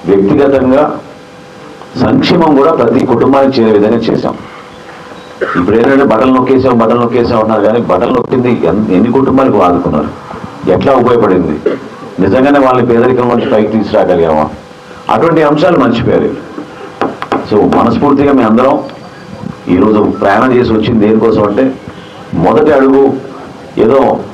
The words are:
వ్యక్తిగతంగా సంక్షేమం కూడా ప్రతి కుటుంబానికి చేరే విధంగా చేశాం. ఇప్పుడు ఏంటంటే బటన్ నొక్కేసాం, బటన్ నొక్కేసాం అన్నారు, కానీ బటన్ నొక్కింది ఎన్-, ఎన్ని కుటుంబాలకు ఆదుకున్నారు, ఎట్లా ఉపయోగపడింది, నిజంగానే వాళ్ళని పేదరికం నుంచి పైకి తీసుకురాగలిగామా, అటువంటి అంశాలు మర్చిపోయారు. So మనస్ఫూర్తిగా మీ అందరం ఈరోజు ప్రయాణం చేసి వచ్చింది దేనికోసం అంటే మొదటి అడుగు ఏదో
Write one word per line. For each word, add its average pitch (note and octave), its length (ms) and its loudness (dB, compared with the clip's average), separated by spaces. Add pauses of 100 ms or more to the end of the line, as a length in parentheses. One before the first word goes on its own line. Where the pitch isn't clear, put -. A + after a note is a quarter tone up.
వ్యక్తిగతంగా C3 920 2 (1000)
సంక్షేమం E3 540 2
కూడా D3+ 160 4
ప్రతి A#2+ 340 0
కుటుంబానికి C3 560 2
చేరే A2 100 2
విధంగా G#2+ 260 2
చేశాం. - 400 -4 (1200)
ఇప్పుడు G2+ 180 0
ఏంటంటే C3+ 260 2
బటన్ C3 300 2
నొక్కేసాం, B2+ 440 2
బటన్ A2+ 200 2
నొక్కేసాం A#2+ 440 0
అన్నారు, A2 200 0
కానీ G#2+ 180 2
బటన్ - 340 0
నొక్కింది B2 380 0
ఎన్-, F#2 400 0
ఎన్ని G#2+ 200 2
కుటుంబాలకు C3 500 2
ఆదుకున్నారు, D2+ 460 0 (640)
ఎట్లా B2 220 2
ఉపయోగపడింది, G#2 680 2 (600)
నిజంగానే C3 400 2
వాళ్ళని B2+ 280 2
పేదరికం B2 420 2
నుంచి A#2 220 0
పైకి G#2+ 260 0
తీసుకురాగలిగామా, E2 720 0 (600)
అటువంటి D#3+ 340 2
అంశాలు D3+ 360 2
మర్చిపోయారు. - 560 0 (1160)
So - 220 2
మనస్ఫూర్తిగా C#3 580 2
మీ B2+ 100 2
అందరం B2+ 400 2 (840)
ఈరోజు G#2 340 2
ప్రయాణం A#2+ 520 0
చేసి A#2 160 2
వచ్చింది G#2+ 360 0
దేనికోసం A2 360 2
అంటే A2+ 280 0 (640)
మొదటి A2+ 380 2
అడుగు C3+ 460 4 (600)
ఏదో A#2 420 2 (140)